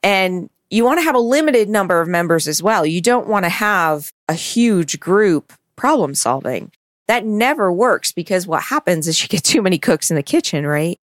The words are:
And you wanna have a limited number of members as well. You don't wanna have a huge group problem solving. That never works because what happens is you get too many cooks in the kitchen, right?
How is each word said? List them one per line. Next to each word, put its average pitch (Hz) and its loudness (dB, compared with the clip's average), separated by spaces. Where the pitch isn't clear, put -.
And 185 0
you 226 2
wanna 302 2
have 311 0
a 247 4
limited 247 2
number 190 2
of 165 0
members 170 0
as 151 -4
well. 196 2
You 165 -2
don't 240 0
wanna 196 0
have 170 -2
a 160 0
huge 196 0
group 185 0
problem 247 0
solving. 127 -4
That 226 0
never 214 0
works 208 0
because 185 -4
what 160 -2
happens 175 -2
is 160 -2
you - -6
get 175 -4
too - 2
many 185 2
cooks - -2
in 165 0
the 143 -2
kitchen, 151 -2
right? 151 -2